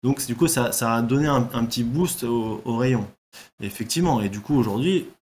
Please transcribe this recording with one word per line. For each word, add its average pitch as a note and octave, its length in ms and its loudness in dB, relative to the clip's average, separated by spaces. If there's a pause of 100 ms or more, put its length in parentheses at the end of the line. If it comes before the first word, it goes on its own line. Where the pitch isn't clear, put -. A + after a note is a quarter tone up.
Donc C3+ 240 0
du A#2+ 80 -2
coup, D#3 140 2
ça, B2+ 240 0
ça A#2 240 0
a A#2 40 2
donné C3+ 280 2
un, B2 260 2
un A#2 100 0
petit A#2 200 -2
boost D3 400 0
au, A2+ 400 -2
au A#2+ 120 -2
rayon. A#2+ 300 2 (560)
Et G#2 40 -6
effectivement, B2+ 540 0
et G2+ 80 0
du G2+ 120 -6
coup C#3+ 160 0
aujourd'hui B2+ 500 2 (180)